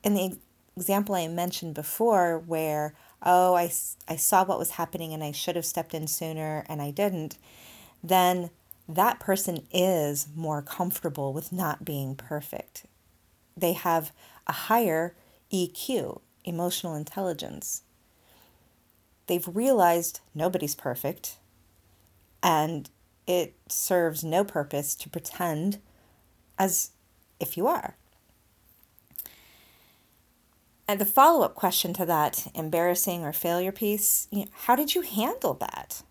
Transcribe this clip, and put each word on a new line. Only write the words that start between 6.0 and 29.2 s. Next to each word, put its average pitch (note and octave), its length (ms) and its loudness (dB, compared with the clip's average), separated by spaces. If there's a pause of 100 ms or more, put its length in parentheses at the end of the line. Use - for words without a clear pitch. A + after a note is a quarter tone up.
sooner D#3 640 -4
and D3+ 140 -6
I C#3+ 80 -6
didn't," F3 480 -2 (640)
then F3+ 480 4 (380)
that G3 320 2
person F#3+ 520 0
is D#3+ 600 2
more D#3 280 -4
comfortable D3 720 -6
with D#3 200 -8
not E3+ 320 -4
being C#3 320 -6
perfect. - 680 -10 (720)
They F3 180 0
have E3 380 0 (340)
a - 60 -4
higher F3 640 2 (360)
E F3+ 180 2
Q, - 520 -4 (240)
emotional F3 500 -4
intelligence. D3+ 880 -8 (1500)
They've F3 180 0
realized F3+ 720 4 (140)
nobody's D3+ 400 0
perfect, - 640 -6 (1080)
and D#3 480 2 (360)
it F3 280 0 (140)
serves E3 560 0
no E3 200 2
purpose C#3+ 520 -4
to - 120 -14
pretend E3+ 720 -4 (800)
as F#3+ 320 0 (480)
if - 180 -6
you F3 100 0
are. - 300 -2 (3000)